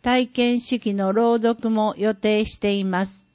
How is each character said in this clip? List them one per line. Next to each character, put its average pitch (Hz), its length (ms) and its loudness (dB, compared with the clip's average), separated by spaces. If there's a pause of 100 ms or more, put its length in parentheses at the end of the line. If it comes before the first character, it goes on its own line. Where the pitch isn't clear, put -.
体 247 260 2
験 240 320 0
式 226 340 -4
の 190 180 0
朗 233 260 2
読 226 320 0
も 214 280 0
予 214 160 0
定 214 300 0
し - 140 -10
て 208 140 -2
い 202 120 -2
ま 190 220 -2
す。 - 280 -20